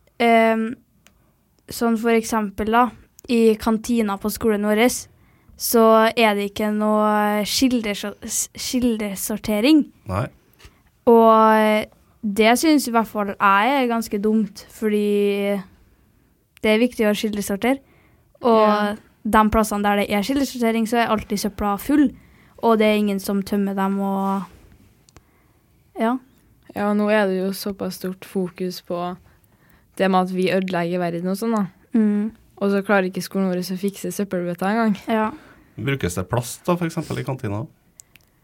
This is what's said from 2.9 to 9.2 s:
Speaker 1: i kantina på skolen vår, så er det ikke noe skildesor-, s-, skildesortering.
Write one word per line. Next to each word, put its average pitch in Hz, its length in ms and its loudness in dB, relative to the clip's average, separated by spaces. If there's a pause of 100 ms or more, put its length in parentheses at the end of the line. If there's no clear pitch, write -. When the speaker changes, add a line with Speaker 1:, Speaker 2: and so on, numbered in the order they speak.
Speaker 1:
i 226 280 4
kantina 220 640 -2
på 214 120 -6
skolen 208 320 -2
vår, 214 460 2 (500)
så 220 580 4
er 220 180 4
det 202 180 -4
ikke 214 200 -4
noe 214 720 0
skildesor-, 214 800 -2
s-, - 320 -6
skildesortering. 220 1400 0 (160)